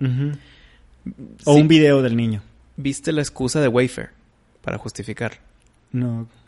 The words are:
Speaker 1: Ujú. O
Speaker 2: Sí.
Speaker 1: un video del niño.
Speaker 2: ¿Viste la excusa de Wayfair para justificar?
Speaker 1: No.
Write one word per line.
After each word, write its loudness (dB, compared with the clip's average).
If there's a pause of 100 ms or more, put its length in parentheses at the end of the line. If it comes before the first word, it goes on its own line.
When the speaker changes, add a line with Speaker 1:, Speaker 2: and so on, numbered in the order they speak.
Speaker 1:
Ujú. -2 (1120)
O 6
Speaker 2:
Sí. 10
Speaker 1:
un 6
video 6
del 0
niño. -2 (340)
Speaker 2:
¿Viste -6
la -2
excusa -4
de 2
Wayfair -2 (520)
para -8
justificar? -12 (540)
Speaker 1:
No. -6 (200)